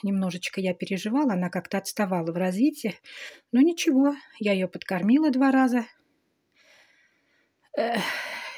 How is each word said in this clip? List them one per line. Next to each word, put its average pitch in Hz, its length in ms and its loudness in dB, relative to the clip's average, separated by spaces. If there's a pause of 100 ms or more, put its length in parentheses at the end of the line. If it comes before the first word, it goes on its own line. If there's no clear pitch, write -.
немножечко 190 580 -4
я 185 140 -2
переживала, 214 600 -2
она 180 160 -2
как-то 185 280 -6
отставала 180 540 -4
в 165 40 -6
развитии. 190 600 0 (560)
Но 240 100 6
ничего, 285 540 4 (240)
я 208 140 0
ее 185 140 0
подкормила 202 640 2
два 262 220 4
раза. 254 340 2 (1900)
Эх, 226 280 -2 (540)